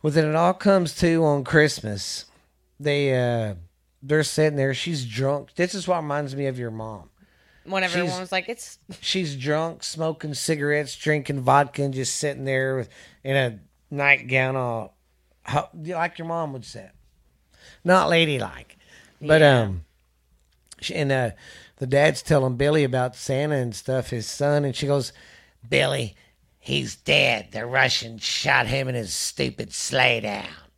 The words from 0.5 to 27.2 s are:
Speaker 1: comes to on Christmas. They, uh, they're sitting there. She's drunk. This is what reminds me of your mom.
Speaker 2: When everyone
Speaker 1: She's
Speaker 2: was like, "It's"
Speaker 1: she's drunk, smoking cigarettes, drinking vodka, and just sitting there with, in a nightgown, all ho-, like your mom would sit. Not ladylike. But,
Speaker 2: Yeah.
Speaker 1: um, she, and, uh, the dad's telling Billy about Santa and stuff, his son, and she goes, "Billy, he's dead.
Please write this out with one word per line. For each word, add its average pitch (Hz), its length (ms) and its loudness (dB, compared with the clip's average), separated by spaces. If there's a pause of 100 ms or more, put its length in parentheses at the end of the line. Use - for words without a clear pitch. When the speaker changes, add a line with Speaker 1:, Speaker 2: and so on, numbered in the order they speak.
Speaker 1:
comes 190 400 4
to 165 280 4
on 143 200 2
Christmas. 123 800 0 (540)
They, 143 360 0
uh, 120 400 0 (460)
they're 147 220 0
sitting 151 340 2
there. 135 160 2
She's 139 320 -4
drunk. 135 500 -4
This 180 200 -2
is 175 120 -8
what 180 140 2
reminds 143 340 -4
me 139 120 -2
of 127 100 -4
your 120 140 -6
mom. 110 380 -12 (540)
Speaker 2:
When 190 200 -2
everyone 180 260 0
Speaker 1:
She's 180 100 -4
Speaker 2:
was 185 120 -10
like, 185 180 -4
"It's" - 300 -12 (220)
Speaker 1:
she's 160 340 -2
drunk, 151 480 -2
smoking 160 500 -6
cigarettes, 147 640 -2
drinking 147 460 -2
vodka, 135 420 4
and 139 100 -2
just 131 220 -4
sitting 135 300 -4
there 135 320 0
with, 120 120 -6 (340)
in 135 120 -2
a 123 240 0 (320)
nightgown, 131 640 2
all 117 420 -4 (480)
ho-, - 300 -2
like 165 420 -6
your 165 100 -10
mom 165 260 -4
would 123 120 -12
sit. 98 240 -18 (960)
Not 175 260 4
ladylike. 135 680 0 (440)
But, 151 200 6
Speaker 2:
Yeah. 139 200 8
Speaker 1:
um, 92 240 -4 (960)
she, - 160 -8
and, 143 160 0
uh, 123 200 0 (460)
the 135 80 -6
dad's 143 380 4
telling 131 340 2
Billy 147 260 4
about 127 320 0
Santa 143 420 -2
and 120 180 -2
stuff, 131 340 -4
his 113 160 -6
son, 147 400 0
and 131 100 -4
she 143 120 -4
goes, 139 260 0 (540)
"Billy, 139 480 0 (420)
he's 131 380 -4
dead. 127 560 0